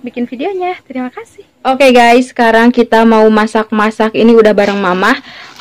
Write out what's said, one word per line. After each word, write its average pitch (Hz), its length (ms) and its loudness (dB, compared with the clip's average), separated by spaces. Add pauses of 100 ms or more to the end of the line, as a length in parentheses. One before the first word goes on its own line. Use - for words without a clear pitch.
bikin 240 240 -10
videonya. 359 560 -8
Terima 254 240 -12
kasih. 427 320 -20 (200)
Oke 262 320 0
guys, 240 360 2
sekarang 226 400 2
kita 226 320 0
mau 220 240 2
masak-masak. 220 880 -2
Ini 226 160 2
udah 214 240 4
bareng 202 240 -2
Mama. 190 360 -2 (460)